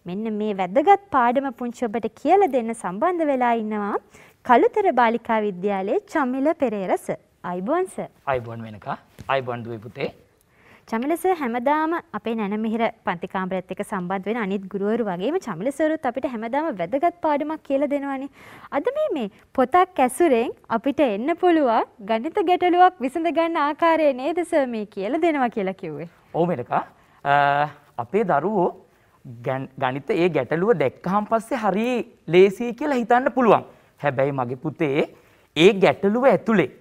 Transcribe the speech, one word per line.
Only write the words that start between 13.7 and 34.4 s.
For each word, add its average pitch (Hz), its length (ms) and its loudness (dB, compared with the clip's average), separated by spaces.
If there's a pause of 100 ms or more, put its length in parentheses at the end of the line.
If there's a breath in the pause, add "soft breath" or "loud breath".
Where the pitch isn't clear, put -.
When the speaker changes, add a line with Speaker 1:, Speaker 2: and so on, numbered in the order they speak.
Speaker 1:
එක්ක 196 140 -8
සම්බන්ධ 185 400 -6
වෙන 226 160 -4
අනිත් 196 260 -4
ගුරුවරු 208 380 -2
වගේම 190 340 -4
චමිල 214 320 -6
සරුත් 311 340 -2
අපිට 254 200 -4
හැමදාම 254 480 -4
වැදගත් 262 480 -2
පාඩමක් 302 420 -2
කියලා 277 240 -2
දෙනවනේ. 277 420 -6 (380 loud breath)
අද 294 220 -4
මේ, 605 220 -2
මේ 247 180 -4 (200 soft breath)
පොතක් 359 520 2
ඇසුරෙන් 254 480 2 (180)
අපිට 233 320 -2
එන්න 240 380 0
පුළුවන් 320 480 2 (140)
ගණිත 226 420 -2
ගැටලුවක් 359 580 4
විසඳ 330 300 -2
ගන්න 330 280 0
ආකාරය 311 560 2
නේද 302 300 -2
සර් 311 240 0
මේ 226 180 -6
කියලා 208 360 -4
දෙනවා 294 280 2
කියලා 190 240 -4
කිව්වේ? 160 360 -10 (200)
Speaker 2:
ඔව් 165 200 0
මෙලකා. 139 340 -2 (420 soft breath)
අ, 143 80 4 (600 loud breath)
අපේ 185 300 -2
දරුවෝ 180 460 0 (720 soft breath)
ගැන්-, 131 360 -6
ගණිත 135 320 -4
ඒ 170 200 2
ගැටලුව 160 440 0
දැක්කහම 180 520 -2
පස්සේ 226 320 -2
හරි 214 280 0 (380)
ලේසි 196 500 4
කියලා 294 240 -2
හිතන්න 247 340 2
පුළුවන්. 196 320 4 (340 soft breath)
හැබැයි 139 340 -2
මගේ 131 260 -4